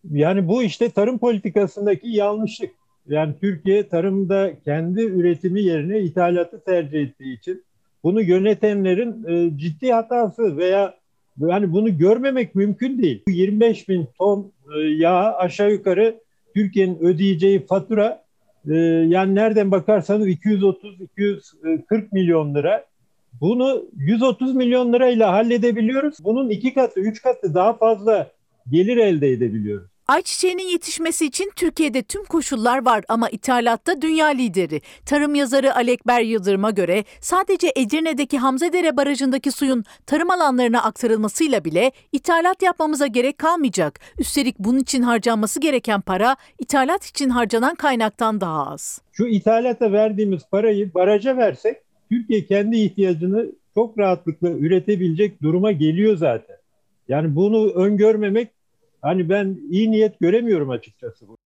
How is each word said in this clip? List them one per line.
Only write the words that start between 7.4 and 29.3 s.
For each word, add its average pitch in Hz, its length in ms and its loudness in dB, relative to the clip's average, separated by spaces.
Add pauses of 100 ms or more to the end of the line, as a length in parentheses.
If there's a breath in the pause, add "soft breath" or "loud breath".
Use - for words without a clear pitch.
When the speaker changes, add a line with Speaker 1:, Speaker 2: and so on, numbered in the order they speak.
Speaker 1:
bunu 190 180 2
yönetenlerin, 202 1040 0
e, 170 300 0
ciddi 170 360 -4
hatası 226 640 -2
veya 185 380 0 (440)
yani 175 340 0
bunu 208 240 0
görmemek 233 580 2
mümkün 208 460 -2
değil. 139 260 0
Bu 202 40 0
yirmi 190 280 0
beş 226 300 2
bin 180 180 -2 (100)
ton, 196 340 0 (240)
e, 151 40 -2
yağ 165 560 2
aşağı 185 360 0
yukarı 202 540 0 (300)
Türkiye'nin 190 440 0
ödeyeceği 185 680 2
fatura, 208 580 -2 (460)
e, 151 40 0 (340)
yani 190 280 2
nereden 208 360 2
bakarsanız 202 560 2
iki 185 220 -2
yüz 202 140 2
otuz, 190 380 -2
iki 190 200 -10
yüz 202 300 -4 (380)
kırk 214 240 -2
milyon 165 420 0
lira. 160 300 0 (560)
Bunu 247 440 0 (120)
yüz 202 260 0
otuz 262 320 0
milyon 247 380 2
lirayla 240 380 4
halledebiliyoruz. 233 880 0
Bunun 226 300 -2
iki 214 240 -2
katı, 240 260 0
üç 214 220 -4
katı 226 320 -2
daha 185 200 2
fazla 214 580 0 (380)
gelir 190 280 2
elde 165 340 2